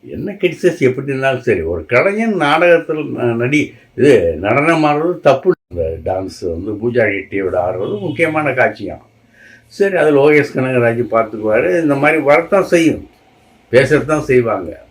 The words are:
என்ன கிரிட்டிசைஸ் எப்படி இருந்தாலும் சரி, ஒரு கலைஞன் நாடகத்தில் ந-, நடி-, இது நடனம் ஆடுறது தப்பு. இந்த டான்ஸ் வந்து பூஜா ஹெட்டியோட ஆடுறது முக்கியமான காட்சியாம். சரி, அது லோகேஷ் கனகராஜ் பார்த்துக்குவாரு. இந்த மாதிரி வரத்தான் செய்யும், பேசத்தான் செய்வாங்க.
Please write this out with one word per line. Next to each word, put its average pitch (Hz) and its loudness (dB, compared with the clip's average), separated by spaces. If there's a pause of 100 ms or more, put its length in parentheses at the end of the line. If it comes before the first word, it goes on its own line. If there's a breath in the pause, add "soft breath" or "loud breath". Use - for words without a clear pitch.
என்ன 131 -10
கிரிட்டிசைஸ் 175 -2
எப்படி 135 -2
இருந்தாலும் 135 -2
சரி, 98 0
ஒரு 82 -6
கலைஞன் 202 0
நாடகத்தில் 165 2
ந-, 120 -4
நடி-, 131 -2 (220 loud breath)
இது 98 4
நடனம் 147 2
ஆடுறது 156 0
தப்பு. 165 2 (160)
இந்த 82 -4
டான்ஸ் 95 -6
வந்து 90 -6
பூஜா 113 0
ஹெட்டியோட 95 -4
ஆடுறது 92 -4
முக்கியமான 156 -2
காட்சியாம். 107 -4 (640 soft breath)
சரி, 196 -2
அது 151 2
லோகேஷ் 143 4
கனகராஜ் 120 0 (100)
பார்த்துக்குவாரு. 113 0
இந்த 143 2
மாதிரி 151 0
வரத்தான் 165 2
செய்யும், 160 0 (600)
பேசத்தான் 139 2
செய்வாங்க. 110 -2